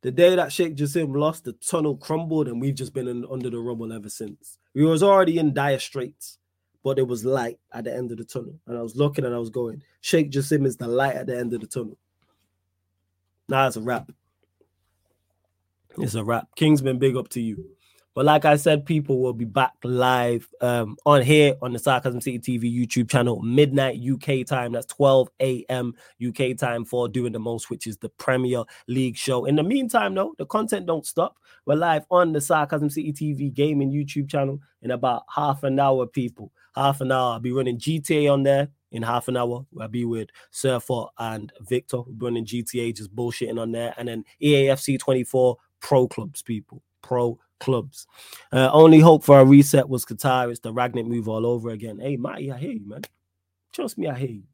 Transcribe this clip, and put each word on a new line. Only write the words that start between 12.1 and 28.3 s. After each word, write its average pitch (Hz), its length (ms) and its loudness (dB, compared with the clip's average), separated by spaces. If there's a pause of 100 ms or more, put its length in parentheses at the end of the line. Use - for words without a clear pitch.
Nah, 135 200 2
it's 120 80 -6
a 113 40 -8
wrap. 117 320 -8 (1800)
It's 110 200 -6
a 107 80 -6
wrap. 117 300 -4
Kingsman, 135 440 2
big 131 180 2
up - 140 -8
to 123 100 -6
you. 110 240 -6 (500)
But - 120 2
like 151 180 6
I 151 100 6
said, 147 320 2
people 143 340 0
will 127 120 0
be 113 120 -6
back 127 280 0 (100)
live, 123 680 0 (120)
um, 117 440 -2
on 143 180 6
here 143 380 6
on 123 120 -6
the 117 80 -6
Sarcasm 123 400 0
City 123 180 -6
T 120 200 -4
V 120 280 -2
YouTube 117 240 -2
channel, 120 320 0
midnight 135 540 2
U 123 200 -4
K 135 280 -4
time. 123 260 -4
That's 117 160 -8
twelve 135 440 4 (100)
A 131 280 -2
M 123 280 -4 (220)
U 117 140 -4
K 131 220 -2
time 117 300 -6
for 120 240 -4
Doing 120 240 -4
the 113 80 -8
Most, 113 300 -8
which - 180 -10
is 107 100 -12
the 110 120 -12
Premier 127 520 -2 (240)